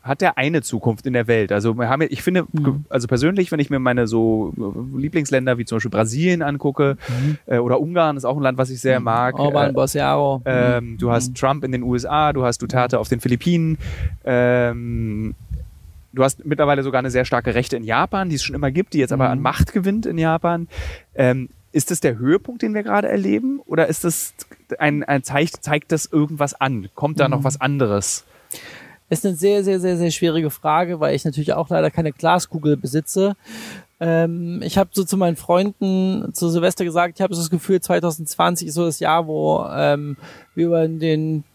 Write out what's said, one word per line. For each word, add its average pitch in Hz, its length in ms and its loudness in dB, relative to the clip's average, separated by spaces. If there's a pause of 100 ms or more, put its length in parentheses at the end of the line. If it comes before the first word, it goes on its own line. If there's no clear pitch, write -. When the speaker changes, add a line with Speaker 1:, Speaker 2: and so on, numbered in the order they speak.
Speaker 1:
Hat 135 180 -4
der 180 160 2
eine 143 240 0
Zukunft 113 440 -2
in 135 60 -2
der 120 160 0
Welt? 113 240 2
Also 104 220 2
wir 117 160 -2
haben 135 120 0
ja, 160 80 2
ich - 120 -6
finde, 180 320 0
Speaker 2:
Mhm. 156 100 0
Speaker 1:
ge-, 135 100 2 (140)
also 120 200 -2
persönlich, 165 440 2
wenn 160 80 -2
ich 139 100 0
mir 143 100 0
meine 123 280 2
so, 110 500 0
äh, 127 440 -6
Lieblingsländer 135 560 0
wie 117 80 -6
zum 113 120 -4
Beispiel 110 140 -2
Brasilien 139 520 0
angucke, 143 540 0 (120)
Speaker 2:
Mhm. 135 280 -2 (100)
Speaker 1:
äh, 127 100 0
oder 120 240 2
Ungarn 160 340 0
ist 135 80 -8
auch 131 140 -2
ein 143 60 -2
Land, 131 140 0
was 131 120 0
ich 127 100 -10
sehr 131 200 2
Speaker 2:
Mhm. 120 60 -6
Speaker 1:
mag. 120 340 0
Speaker 2:
Orban, 143 320 2
Speaker 1:
Äh, - 20 -6
Speaker 2:
Bolsonaro. 139 720 0
Speaker 1:
ähm, 123 460 2
Speaker 2:
Mhm. 113 80 -10
Speaker 1:
du 120 120 0
hast 123 180 2
Speaker 2:
Mhm. 123 60 -10
Speaker 1:
Trump 135 300 0
in 131 80 -2
den 123 100 -2
U 123 120 0
S 120 100 -2
A, 151 260 2
du 135 140 0
hast 120 160 0
Duterte 123 380 2
auf 110 100 -4
den 120 100 0
Philippinen, 160 580 2 (460)
ähm, 120 1120 0 (760)
du 131 100 4
hast - 220 0
mittlerweile 143 380 2
sogar 131 160 0
eine 127 120 -2
sehr 127 140 2
starke 120 280 0
Rechte 127 220 0
in 117 80 -6
Japan, 170 460 0
die 156 60 0
es 131 80 -4
schon - 120 -6
immer 143 160 0
gibt, 175 220 -2
die 156 60 2
jetzt 127 120 2
aber 135 140 2
Speaker 2:
Mhm. - 60 2
Speaker 1:
an 131 100 -2
Macht - 320 0
gewinnt 202 320 0
in 170 120 -2
Japan. 165 520 0 (460)
Ähm, 127 340 2 (240)
ist - 180 0
das 170 80 -2
der 123 180 0
Höhepunkt, 165 440 0
den 220 120 -2
wir 208 100 -2
gerade 208 260 0
erleben? 214 560 0
Oder 160 220 2
ist - 180 -4
das - 280 -2 (460)
ein, 147 240 2
ein 139 200 0
Zeich-, 147 360 0
zeigt 147 320 -4
das 160 140 0
irgendwas 151 480 0
an? 123 420 -2
Kommt 147 240 -4
da 139 80 4
noch 127 120 0
Speaker 2:
Mhm. 139 40 -4
Speaker 1:
was 135 160 0
anderes? 131 640 0 (840)
Speaker 2:
Ist 165 160 -2
eine 190 100 0
sehr, 202 280 2
sehr, 190 160 2
sehr, 180 160 2
sehr 170 160 2
schwierige 160 380 0
Frage, 165 500 0
weil 147 160 2
ich 143 80 -4
natürlich 147 300 -2
auch 156 160 -2
leider 160 220 2
keine 156 200 -2
Glaskugel 160 640 2
besitze. 160 600 -2 (640)
Ähm, 170 600 0
ich - 160 -2
hab 196 160 2
so 190 120 0
zu 190 100 -2
meinen 175 220 2
Freunden 190 960 0
zu 175 160 0
Silvester 175 340 0
gesagt, 175 340 0
ich 196 60 0
hab 190 100 0
so 170 60 -4
das 165 100 -4
Gefühl, 180 300 0
zweitausendzwanzig 170 880 -2
ist 151 60 -8
so 170 100 0
das 165 160 -2
Jahr, 165 260 2
wo, 156 460 0
ähm, 147 460 0 (380)
wir 170 120 0
über 165 220 2
den 156 640 -2